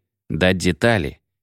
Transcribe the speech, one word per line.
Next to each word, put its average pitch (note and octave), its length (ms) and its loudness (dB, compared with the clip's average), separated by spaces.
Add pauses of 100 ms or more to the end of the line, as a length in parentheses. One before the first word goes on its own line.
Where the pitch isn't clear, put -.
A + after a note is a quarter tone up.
(280)
дать F2+ 300 0
детали, F2 600 -2 (220)